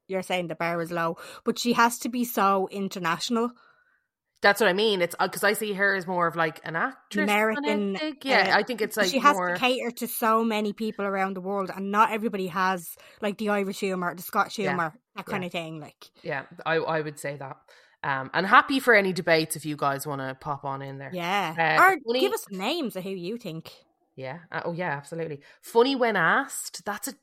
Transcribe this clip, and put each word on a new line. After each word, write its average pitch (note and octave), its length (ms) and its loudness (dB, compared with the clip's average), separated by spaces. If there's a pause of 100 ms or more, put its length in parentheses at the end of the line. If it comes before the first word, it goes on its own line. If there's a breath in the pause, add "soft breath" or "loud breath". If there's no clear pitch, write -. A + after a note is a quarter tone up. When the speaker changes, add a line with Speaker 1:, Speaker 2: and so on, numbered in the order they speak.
Speaker 1:
you're F#3 140 -2
saying F3+ 260 -2
the E3 80 -8
bar E3+ 240 -2
is E3 100 -6
low, E3+ 260 -2 (280 loud breath)
but A#3 140 -2
she A#3+ 160 2
has A#3 260 4
to - 80 -4
be A#3+ 160 -2
so G3 460 2
international. G3 840 -2 (880 soft breath)
Speaker 2:
That's G3+ 180 6
what G#3+ 100 6
I - 20 6
mean. G3+ 300 2
It's, F3 180 2
uh, F#3 80 2
'cause F3+ 160 -2
I G3+ 80 6
see G#3+ 220 -2
her G3 200 4
as F#3 120 -4
more F3 200 2
of, D#3+ 80 -2
like, D#3+ 300 0
an D#3+ 100 -6
actress A#3+ 400 -4
kind G#3 120 2
of G#3 40 2
Speaker 1:
American, G#3 680 2
Speaker 2:
thing. D#4 220 -4
Yeah, A3+ 320 4
Speaker 1:
uh, F#3+ 40 6
Speaker 2:
I G#3 40 4
think A3+ 180 -4
it's, G#3+ 160 -4
like, G3+ 140 2
Speaker 1:
she C4+ 80 0
has C#4 180 6
Speaker 2:
more F3+ 120 0
Speaker 1:
to F3 120 -2
cater A#3+ 320 0
to A#3+ 160 -6
so A3+ 340 2
many G#3+ 300 0
people G#3+ 320 -4
around G3 300 0
the F#3 80 -8
world, F#3+ 320 -2
and G3 180 -4
not G#3 180 6
everybody G#3 380 -2
has, F#3 480 -2 (240 loud breath)
like, G#3 180 -2
the G#3+ 120 0
Irish G3+ 300 -2
humour, F#3 340 -2
the F3+ 80 -12
Scottish - 360 0
Speaker 2:
Yeah. F#3+ 120 0
Speaker 1:
humour, E3 240 -2 (200)
that G3 120 -12
kind G3 160 -4
Speaker 2:
Yeah. F3+ 40 -4
Speaker 1:
of F3 60 -10
thing. D#3+ 280 -6
Like, - 300 -20 (120)
Speaker 2:
Yeah, C#3 240 -6 (200)
I, D#3+ 100 4
I D#3+ 260 0
would D3+ 160 -8
say C#3+ 180 -6
that. C#3 220 -12 (440 soft breath)
Um, C3+ 300 -2
and F3 140 2
happy C4 340 -2
for B3 140 4
any G3 180 4
debates E3 440 0
if D#3 100 -12
you D3+ 100 -6
guys C#3 300 -2
wanna C3+ 340 -6
pop C#3 240 -8
on C3+ 160 -6
in C#3 180 -12
there. C#3 140 -14
Speaker 1:
Yeah. F3 460 -2
Speaker 2:
Uh, D#3+ 240 4
Speaker 1:
Or F#4+ 140 6 (100)
Speaker 2:
funny A#3+ 140 0
Speaker 1:
give G4 120 2
us - 180 -6
names G#3+ 460 -4
of F#3 80 -8
who F#3+ 60 -8
you F#3+ 260 -8
think. E3 360 -12 (440)
Speaker 2:
Yeah. C3 240 -10 (100)
Uh, D#3+ 140 -6
oh, F3 80 -2
yeah, E3+ 200 -4
absolutely. D3+ 500 -8 (200 loud breath)
Funny B3+ 340 4
when A3+ 200 2
asked. G3 720 0
That's G3+ 220 -8
a, C#4 140 -10